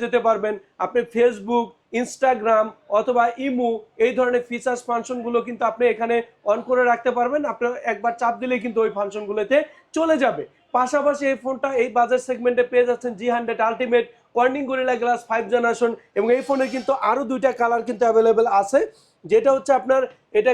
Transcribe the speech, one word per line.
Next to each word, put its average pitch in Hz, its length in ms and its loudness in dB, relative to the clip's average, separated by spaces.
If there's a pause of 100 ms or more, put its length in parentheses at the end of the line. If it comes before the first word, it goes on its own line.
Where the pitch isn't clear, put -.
যেতে 240 220 -2
পারবেন। 214 280 0 (300)
আপনি 208 160 -2 (140)
Facebook, 233 520 0 (340)
Instagram 226 680 0 (340)
অথবা 240 240 2 (220)
ইমো, 247 240 -2 (340)
এই 247 140 2
ধরনের 247 300 0
ফিচার্স 247 400 -4
ফাংশনগুলো 240 500 -4 (100)
কিন্তু 233 220 -6
আপনি 226 220 -2
এখানে 233 240 -2 (360)
on 220 60 2 (100)
করে 247 220 2
রাখতে 240 280 0
পারবেন। 254 240 0 (100)
আপনি 240 140 -4 (260)
একবার 214 280 -4
চাপ 233 220 0
দিলেই 254 220 -2
কিন্তু 226 200 -4
ওই 208 140 0
ফাংশনগুলোতে 208 580 -2 (400)
চলে 320 280 2
যাবে। 151 180 -2 (340)
পাশাপাশি 277 560 0
এই 262 100 -4
ফোনটা 262 260 -4 (140)
এই 254 60 0 (100)
বাজেট 240 300 2
সেগমেন্টে 247 440 0
পেয়ে 247 160 4
যাচ্ছেন 240 320 -4
জি 233 140 -4
হান্ড্রেড 226 260 -4 (100)
Ultimate, 233 380 0 (280)
Corning 262 340 0
Gorilla 254 320 0
Glass 240 180 0 (100)
five 226 240 -2
Generation, 233 360 0 (280)
এবং 208 180 0
এই 269 100 -4
ফোনে 269 280 0
কিন্তু 240 180 -2 (180)
আরও 254 120 0 (100)
দুইটা 254 180 0 (100)
কালার 233 280 0
কিন্তু 233 180 -2
অ্যাভেলেবল 226 400 4 (140)
আছে, 202 200 2 (440)
যেটা 220 320 4
হচ্ছে 269 240 0
আপনার, 262 220 2 (360)
এটা 247 160 4